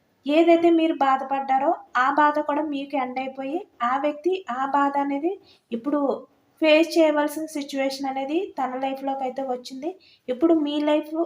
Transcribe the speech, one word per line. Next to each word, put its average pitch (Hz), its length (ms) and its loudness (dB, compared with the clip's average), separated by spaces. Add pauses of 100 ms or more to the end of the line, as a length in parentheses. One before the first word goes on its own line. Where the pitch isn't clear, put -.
(280)
ఏదైతే 330 440 6
మీరు 320 260 4
బాధపడ్డారో 269 760 0 (260)
ఆ 254 160 4
బాధ 294 280 4
కూడా 294 240 0
మీకు 277 320 -6
ఎండ్ 254 220 -4
అయిపోయి 269 400 -6 (240)
ఆ 240 160 0
వ్యక్తి 294 340 -2 (180)
ఆ 254 160 -6
బాధ 285 320 0
అనేది 285 340 -2 (400)
ఇప్పుడు 277 280 -2 (600)
ఫేస్ 311 280 6
చేయవలసిన 302 560 2
సిచ్యువేషన్ 277 640 -6
అనేది 269 300 -4 (140)
తన 262 280 -6
లైఫ్లోకి 269 440 -6
అయితే 254 200 -6
వచ్చింది. 262 460 -8 (380)
ఇప్పుడు 285 260 2
మీ 294 260 0
లైఫ్ 302 340 0 (120)